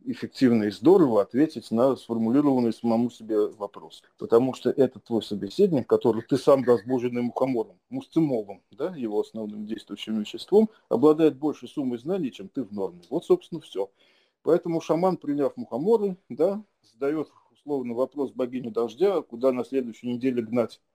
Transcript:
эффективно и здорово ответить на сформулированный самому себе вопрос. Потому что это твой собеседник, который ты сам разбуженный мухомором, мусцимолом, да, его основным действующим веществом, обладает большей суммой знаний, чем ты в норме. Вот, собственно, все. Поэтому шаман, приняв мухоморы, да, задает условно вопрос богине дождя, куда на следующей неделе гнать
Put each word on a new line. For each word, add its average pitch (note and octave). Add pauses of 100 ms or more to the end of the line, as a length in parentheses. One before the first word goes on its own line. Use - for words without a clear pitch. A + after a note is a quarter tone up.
эффективно A#2+
и G#2
здорово A#2+
ответить B2
на A#2+
сформулированный A#2
самому A#2
себе G#2+
вопрос. - (160)
Потому A#2+
что -
это B2+
твой A2+
собеседник, A2+
который A2
ты C#3
сам C3+
разбуженный A#2+
мухомором, A#2+ (140)
мусцимолом, B2
да, D#3
его G#2+
основным G#2+
действующим A2
веществом, F#3+ (180)
обладает D3+
большей C#3
суммой B2+
знаний, D3+
чем F#2+
ты C3+
в G#2
норме. F#2 (100)
Вот, A#2+
собственно, F3
все. - (500)
Поэтому E3
шаман, F3
приняв C#3+
мухоморы, F#3 (120)
да, G3 (180)
задает C#3+ (220)
условно B2+
вопрос C3
богине B2
дождя, B2
куда A#2+
на B2
следующей A#2+
неделе A#2+
гнать A2+ (140)